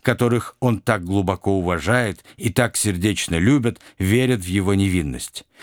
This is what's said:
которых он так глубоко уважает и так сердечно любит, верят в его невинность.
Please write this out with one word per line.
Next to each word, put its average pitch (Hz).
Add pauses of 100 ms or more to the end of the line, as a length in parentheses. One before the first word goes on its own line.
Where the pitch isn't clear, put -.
которых 117
он 120
так 104
глубоко 95
уважает 90 (140)
и 117
так 120
сердечно 92
любит, 117 (180)
верят 117
в 87
его 98
невинность. 90 (180)